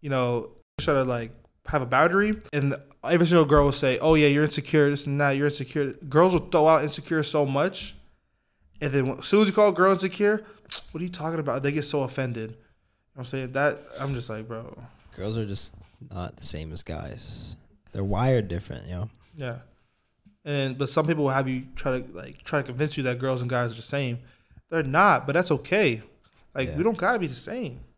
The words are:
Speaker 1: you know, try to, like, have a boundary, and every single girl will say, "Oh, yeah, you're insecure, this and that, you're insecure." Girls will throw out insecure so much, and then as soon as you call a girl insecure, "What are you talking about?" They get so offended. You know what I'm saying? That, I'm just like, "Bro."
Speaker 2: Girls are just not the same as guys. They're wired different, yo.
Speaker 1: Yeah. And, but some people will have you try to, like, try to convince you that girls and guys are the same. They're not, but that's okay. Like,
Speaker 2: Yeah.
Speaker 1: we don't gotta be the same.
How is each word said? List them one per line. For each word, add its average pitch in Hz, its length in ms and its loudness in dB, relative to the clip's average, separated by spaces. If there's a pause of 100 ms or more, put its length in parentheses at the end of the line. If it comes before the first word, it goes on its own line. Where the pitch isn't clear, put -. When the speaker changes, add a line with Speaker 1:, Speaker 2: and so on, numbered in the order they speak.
Speaker 1:
you 147 80 -10
know, 123 420 -2 (280)
try 160 160 2
to, 135 80 4
like, 120 280 -2 (360)
have 147 140 0
a 127 40 -4
boundary, 170 520 4 (160)
and 139 220 0 (280)
every 165 240 4
single 165 180 6
girl 147 200 6
will 143 60 2
say, 131 280 0
"Oh, 160 160 6
yeah, 151 120 8
you're 147 180 6
insecure, 147 440 2
this 143 160 -4
and 143 160 -2
that, 143 100 2
you're 139 160 0
insecure." 143 440 -4 (180)
Girls 170 240 6
will 170 60 4
throw - 280 4
out 156 160 6
insecure 151 380 -4
so 147 240 0
much, 143 480 -2 (880)
and 143 100 -4
then 131 200 0
as - 160 -8
soon 208 140 6
as 214 60 4
you 196 60 -2
call 208 160 6
a - 20 0
girl 185 200 4
insecure, 202 520 0 (480)
"What 165 100 -8
are - 20 -6
you 180 80 -6
talking 160 280 -6
about?" 135 220 -2
They 143 100 0
get 147 140 -2
so 147 160 -2
offended. 120 500 -6
You 117 60 -16
know - 40 -20 (520)
what - 80 -20
I'm 120 40 -10
saying? 127 260 -8
That, 139 280 0 (200)
I'm 139 160 -4
just 120 120 -8
like, 110 200 -10
"Bro." 113 280 -12 (400)
Speaker 2:
Girls 110 220 -4
are 113 80 -2
just 98 300 -8 (340)
not 90 280 -10
the - 80 -14
same 78 280 -8
as 80 80 -6
guys. - 760 -12 (360)
They're 101 120 -6
wired 110 440 2
different, 71 400 -10
yo. 101 220 -8 (280)
Speaker 1:
Yeah. 123 220 -10 (840)
And, 135 340 -4
but 135 120 -2
some 156 160 0
people 151 200 0
will 131 60 2
have 135 160 0
you 127 180 -4 (100)
try 127 240 -2
to, 127 140 -12
like, - 300 -16
try - 180 -2
to 127 40 -6
convince 135 320 -4
you 143 60 -4
that 127 160 -2
girls 131 220 -2
and 123 80 -4
guys 123 220 -2
are 113 40 -12
the 117 80 -16
same. 127 340 -4 (520)
They're 165 140 -2
not, 139 440 4
but 139 60 -2
that's 180 180 2
okay. 143 500 0 (540)
Like, 135 140 -4
Speaker 2:
Yeah. - 80 -6
Speaker 1:
we 160 60 0
don't 214 140 0
gotta 214 220 0
be 175 80 -4
the 127 80 -8
same. 170 460 -10 (160)